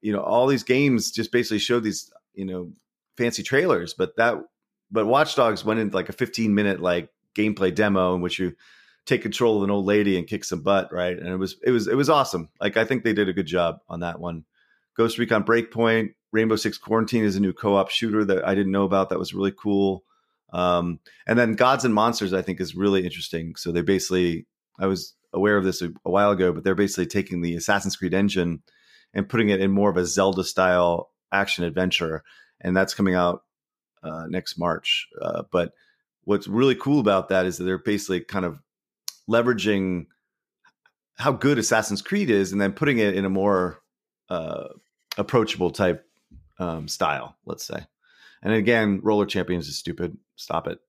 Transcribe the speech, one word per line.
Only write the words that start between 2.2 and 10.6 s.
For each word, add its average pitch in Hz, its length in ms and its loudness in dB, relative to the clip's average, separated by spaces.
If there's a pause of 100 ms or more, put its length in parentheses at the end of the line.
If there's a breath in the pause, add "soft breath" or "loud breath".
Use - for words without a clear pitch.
you 98 100 -8
know, 90 260 -8 (440)
fancy 120 260 -2
trailers. 131 540 0
But - 220 -4
that, 113 180 2 (540)
but 107 160 0
Watch 139 300 2
Dogs 113 300 2
went 110 160 0
into, 104 120 -2
like, 92 140 -2
a 95 60 -10
fifteen 113 420 0
minute, 101 240 0
like, 87 300 0 (260)
gameplay 98 400 0
demo 95 400 2
in 90 60 -2
which 90 180 -4
you 90 160 -2 (500 soft breath)
take 120 160 0
control 110 360 2
of 98 60 0
an 98 60 0
old 101 160 0
lady 101 320 4
and 85 80 -4
kick - 200 -8
some 87 180 -6